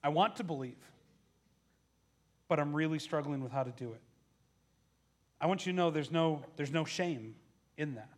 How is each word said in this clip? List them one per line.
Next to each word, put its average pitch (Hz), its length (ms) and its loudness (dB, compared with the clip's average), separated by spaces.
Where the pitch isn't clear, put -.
I 143 60 4
want 190 280 4
to 240 60 -4
believe, 135 340 -4
but 156 100 6
I'm 147 140 0
really 156 260 2
struggling 147 420 -2
with 127 100 -6
how 135 120 0
to 123 80 -4
do 117 220 -8
it." 110 80 -16
I 151 60 -2
want 180 200 0
you 185 60 -2
to 180 60 0
know 170 140 4
there's 151 200 -2
no, 160 320 2
there's 143 140 -4
no 160 120 2
shame 131 520 -4
in 147 180 -4
that. 110 220 -14